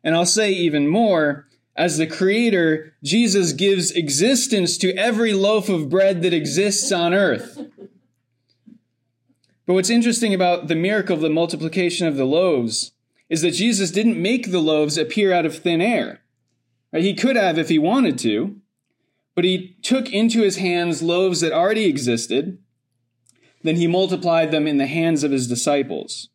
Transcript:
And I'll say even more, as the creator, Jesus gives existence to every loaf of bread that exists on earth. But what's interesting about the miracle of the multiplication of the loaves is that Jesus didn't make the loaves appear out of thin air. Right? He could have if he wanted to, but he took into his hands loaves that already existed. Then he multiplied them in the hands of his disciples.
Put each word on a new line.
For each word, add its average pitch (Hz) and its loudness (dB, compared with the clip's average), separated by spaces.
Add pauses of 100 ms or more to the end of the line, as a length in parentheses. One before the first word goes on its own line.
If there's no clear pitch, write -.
And 160 0
I'll 175 2
say 208 0
even 151 0
more, 160 0 (300)
as 156 0
the 160 0
creator, 185 0
Jesus 185 2
gives 180 0
existence 175 0
to 185 0
every 220 0
loaf 202 0
of 160 -2
bread 190 2
that 170 0
exists 165 -2
on 170 0
earth. 185 0 (2000)
But 180 2
what's 190 2
interesting 233 2
about 180 0
the 165 0
miracle 190 0
of 151 -4
the 160 0
multiplication 165 -2
of 147 0
the 135 0
loaves 135 0 (360)
is 160 -2
that 170 2
Jesus 196 0
didn't 214 0
make 220 -2
the 180 0
loaves 151 0
appear 185 0
out 170 2
of 151 -6
thin 170 -2
air. 202 -2 (720)
Right? 160 0
He 196 0
could 247 0
have 180 2
if 160 -2
he 160 4
wanted 180 2
to, 120 -2 (800)
but 175 0
he 185 -2
took - -2
into 226 2
his 190 0
hands 175 -2
loaves 175 0
that 160 0
already 202 2
existed. 127 -2 (1080)
Then 160 0
he 170 2
multiplied 175 0
them 156 0
in 147 0
the 139 2
hands 160 0
of 143 0
his 127 -2
disciples. 127 -4